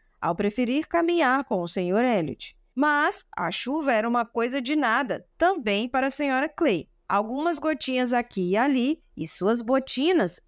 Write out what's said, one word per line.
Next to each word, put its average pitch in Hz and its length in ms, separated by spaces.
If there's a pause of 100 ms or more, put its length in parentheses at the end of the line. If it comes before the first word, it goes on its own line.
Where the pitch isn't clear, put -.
(200)
ao 170 160
preferir 226 500
caminhar 330 600
com 190 160
o 170 60
senhor 185 360
Elliot. 208 540 (180)
Mas 294 560
a 175 180
chuva 269 440
era 220 160
uma 240 160
coisa 247 360
de 262 140
nada 240 500 (120)
também 247 500
para 262 200
a 262 40
senhora 277 380
Clay. 220 400 (180)
Algumas 262 500
gotinhas 262 540
aqui 220 400
e 196 60
ali, 262 440 (140)
e - 100
suas 226 360
botinas 269 880